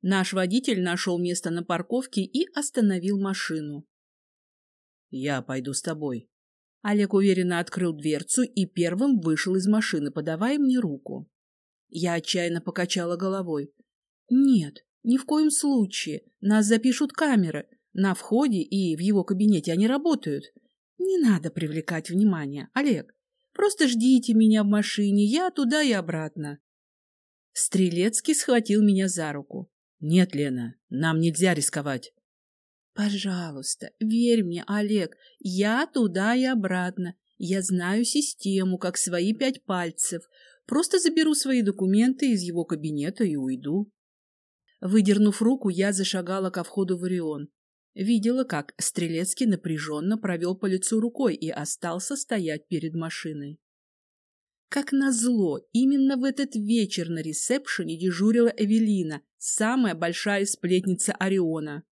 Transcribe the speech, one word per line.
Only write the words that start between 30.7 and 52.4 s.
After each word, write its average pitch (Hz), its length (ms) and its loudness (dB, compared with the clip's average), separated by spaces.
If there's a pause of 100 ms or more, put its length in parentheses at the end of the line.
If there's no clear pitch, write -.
нам 160 300 0
нельзя 170 340 2
рисковать». 143 600 -4 (800)
«Пожалуйста, 185 1080 -4
верь 226 440 4
мне, 175 240 -4
Олег, 208 480 0 (240)
я 208 480 0
туда 214 480 0
и 254 80 2
обратно. 185 720 -2 (220)
Я 190 240 -2
знаю 185 420 0
систему, 190 760 -2
как 185 200 -4
свои 175 360 0
пять 262 300 -2
пальцев. 170 600 -4 (440)
Просто 349 320 2
заберу 320 360 2
свои 269 260 2
документы 214 720 2
из 202 100 2
его 170 240 -4
кабинета 151 580 -4
и 165 120 0
уйду». 139 560 -4 (920)
Выдернув 202 600 4
руку, 233 280 2
я 190 240 0
зашагала 190 560 -2
ко 180 140 -6
входу 185 340 -2
в 175 80 -6
Орион. 160 420 -4 (480)
Видела, 233 480 0
как 156 340 -6
Стрелецкий 175 680 -2
напряженно 160 720 -2
провел 180 400 -4
по 202 80 -6
лицу 190 340 0
рукой 233 340 0
и 160 160 -6
остался 175 680 -6
стоять 165 500 -6